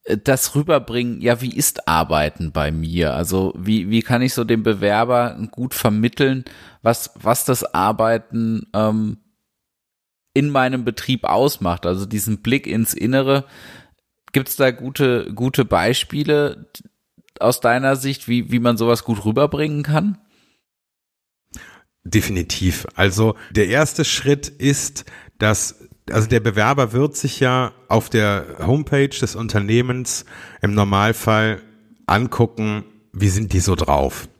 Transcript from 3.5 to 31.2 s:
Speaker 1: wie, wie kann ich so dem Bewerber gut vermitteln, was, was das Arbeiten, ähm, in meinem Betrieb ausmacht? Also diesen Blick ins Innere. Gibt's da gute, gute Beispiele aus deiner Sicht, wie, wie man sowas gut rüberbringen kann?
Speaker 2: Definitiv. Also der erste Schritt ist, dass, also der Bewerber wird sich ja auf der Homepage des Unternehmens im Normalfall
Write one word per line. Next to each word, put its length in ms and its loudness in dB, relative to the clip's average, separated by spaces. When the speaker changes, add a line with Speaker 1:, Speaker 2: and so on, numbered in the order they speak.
Speaker 1:
wie, 320 0
wie 120 2
kann 200 0
ich 120 0
so 100 -2
dem 200 0
Bewerber 760 0
gut 220 -8
vermitteln, 720 0
was, 340 0
was 300 -2
das 180 0
Arbeiten, 1000 0
ähm, 440 0
in 160 2
meinem 360 0
Betrieb 380 -2
ausmacht? 600 0
Also 200 -2
diesen 360 -4
Blick 260 0
ins 260 -2
Innere. 520 0
Gibt's 260 -4
da 140 4
gute, 600 -2
gute 320 0
Beispiele 1040 0
aus 220 2
deiner 340 2
Sicht, 320 -6
wie, 240 0
wie 80 2
man 180 2
sowas 260 2
gut 220 -4
rüberbringen 560 0
kann? 380 0
Speaker 2:
Definitiv. 920 -2
Also 400 2
der 160 2
erste 380 0
Schritt 420 -2
ist, 580 -4
dass, 380 0
also 160 2
der 120 4
Bewerber 540 0
wird 220 0
sich 240 -4
ja 340 0
auf 220 2
der 560 0
Homepage 440 2
des 260 -4
Unternehmens 920 -2
im 120 0
Normalfall 880 2